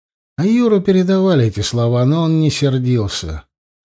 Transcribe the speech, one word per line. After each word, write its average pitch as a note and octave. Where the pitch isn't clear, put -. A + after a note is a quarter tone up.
А D#3
Юру A3
передавали F#3
эти G#2
слова, A#2+
но D#3
он D#3+
не D#3
сердился. B2